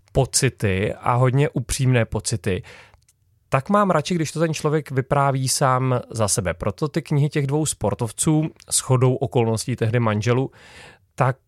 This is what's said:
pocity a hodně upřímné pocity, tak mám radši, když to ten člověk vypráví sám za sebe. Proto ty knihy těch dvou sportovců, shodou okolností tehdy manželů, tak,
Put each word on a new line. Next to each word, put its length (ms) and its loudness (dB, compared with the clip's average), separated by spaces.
pocity 840 0
a 220 -2
hodně 340 2
upřímné 560 0
pocity, 580 -4
tak 200 -2
mám 220 2
radši, 240 0
když 160 -2
to 80 -6
ten 140 0
člověk 380 -2
vypráví 580 0
sám 500 2
za 180 -2
sebe. 260 -2
Proto 340 -4
ty 140 -4
knihy 280 0
těch 180 -2
dvou 180 0
sportovců, 840 0
shodou 440 2
okolností 600 0
tehdy 240 0
manželů, 520 0
tak, 220 0